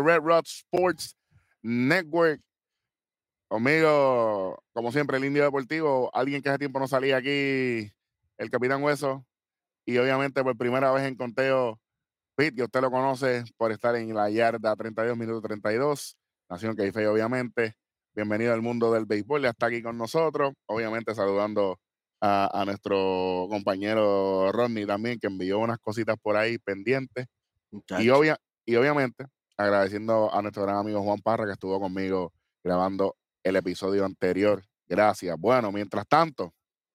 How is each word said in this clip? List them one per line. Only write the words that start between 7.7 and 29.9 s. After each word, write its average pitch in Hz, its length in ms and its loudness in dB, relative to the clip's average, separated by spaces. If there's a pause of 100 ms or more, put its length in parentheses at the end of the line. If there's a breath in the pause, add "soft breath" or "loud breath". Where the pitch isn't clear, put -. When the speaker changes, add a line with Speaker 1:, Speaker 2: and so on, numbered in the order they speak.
Speaker 1:
el 113 100 -8
Capitán 127 320 0
Hueso. 139 420 -2 (600)
Y 120 140 0
obviamente 135 440 2
por 127 140 0
primera 127 340 2
vez 135 120 2
en 131 120 -4
Conteo, 127 640 0 (560)
Pete, 143 200 0
que 120 80 -2
usted 131 180 0
lo 131 80 2
conoce 127 540 0 (120)
por 113 160 0
estar 120 240 0
en 113 200 -4
la 104 160 0
yarda 113 440 2
treinta 110 300 -4
y 120 40 0
dos, 117 80 -4
minuto 113 220 -4
treinta 107 320 -4
y 110 40 0
dos. 143 420 -2 (320)
Nació 104 220 -6
en 101 60 -6
Caifei, 104 280 -2
obviamente. 113 680 0 (400)
Bienvenido 107 400 0
al 113 80 -2
mundo 117 280 0
del 110 140 2
béisbol, 107 380 -2
ya 123 60 2
está 117 180 -2
aquí 117 160 -4
con 117 160 -8
nosotros. 147 540 -2 (120)
Obviamente 110 480 -4
saludando 101 680 0 (400)
a, 101 300 2 (120)
a 95 40 0
nuestro 95 840 0
compañero 98 1040 2
Rodney 110 360 0
también, 107 320 -2
que 110 80 -4
envió 95 320 -2
unas 113 180 0
cositas 110 420 -4
por 104 160 0
ahí 113 220 0
pendientes. 123 680 -4 (440)
Y 104 60 -16
Speaker 2:
Muchacho. 113 400 2
Speaker 1:
obvia-, 156 200 4 (280)
y 117 100 0
obviamente 135 500 0 (300)
agradeciendo 104 800 2